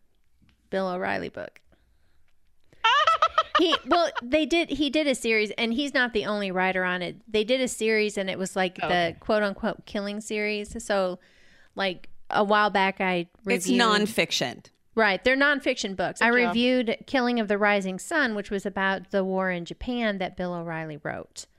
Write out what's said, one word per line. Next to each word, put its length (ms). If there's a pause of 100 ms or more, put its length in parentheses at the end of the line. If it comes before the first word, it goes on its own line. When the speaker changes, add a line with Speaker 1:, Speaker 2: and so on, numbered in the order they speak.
(680)
Speaker 1:
Bill 180
O'Reilly 420
book. 300 (1200)
Speaker 2:
<laughs> 60 (680)
Speaker 1:
He, 160 (120)
well, 240 (100)
they 240
did, 240
he 220
did 160
a 80
series, 420
and 160
he's 180
not 220
the 140
only 240
writer 320
on 180
it. 140 (120)
They 160
did 160
a 80
series, 480
and 140
it 80
was 180
like 280
Speaker 2:
Oh, 40
Speaker 1:
the 60
Speaker 2:
okay. 260
Speaker 1:
quote 220
unquote 460
killing 340
series. 540 (100)
So, 320 (560)
like, 340 (220)
a 140
while 260
back, 320
I 280 (180)
Speaker 3:
It's 200
Speaker 1:
reviewed 140
Speaker 3:
nonfiction. 840 (340)
Speaker 1:
Right. 260
They're 140
nonfiction 580
books. 240
Speaker 2:
Good 60
Speaker 1:
I 40
Speaker 2:
job. 60
Speaker 1:
reviewed 720
Killing 340
of 80
the 120
Rising 400
Sun, 340
which 160
was 160
about 460
the 120
war 280
in 120
Japan 540
that 180
Bill 200
O'Reilly 480
wrote. 420 (140)